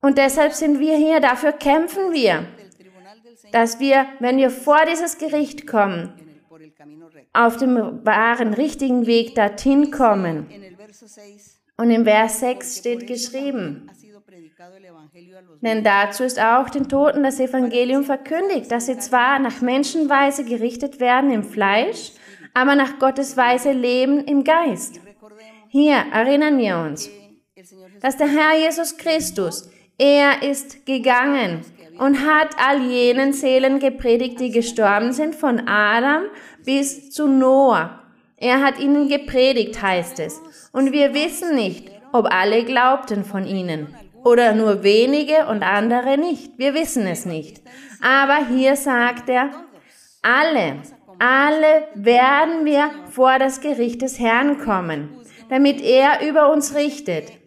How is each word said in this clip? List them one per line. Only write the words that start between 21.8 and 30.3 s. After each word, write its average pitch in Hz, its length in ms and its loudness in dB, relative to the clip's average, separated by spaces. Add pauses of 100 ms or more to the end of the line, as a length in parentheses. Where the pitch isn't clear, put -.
aber 269 220 2
nach 285 240 0
Gottes 269 380 -2
Weise 254 360 0
leben 254 520 0
im 285 200 0
Geist. 311 560 -2 (680)
Hier 285 440 2
erinnern 285 460 2
wir 202 200 0
uns, 156 300 -8 (920)
dass 269 160 -2
der 294 120 0
Herr 311 300 2
Jesus 320 380 -4
Christus, 208 720 -6 (260)
er 285 460 4